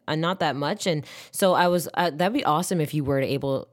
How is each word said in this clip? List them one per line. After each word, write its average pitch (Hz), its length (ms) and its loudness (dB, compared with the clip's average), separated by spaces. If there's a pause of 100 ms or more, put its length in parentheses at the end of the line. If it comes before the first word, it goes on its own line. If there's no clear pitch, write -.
uh, 156 80 0
not 170 240 0
that 147 160 0
much. 151 320 -2
And 151 160 -2 (260)
so 190 240 2
I 180 140 4
was, 175 260 0
uh, 175 160 2
that'd 175 240 0
be 294 100 -2
awesome 170 360 0
if 147 120 -2
you 147 120 0
were 135 160 2
able 135 520 -2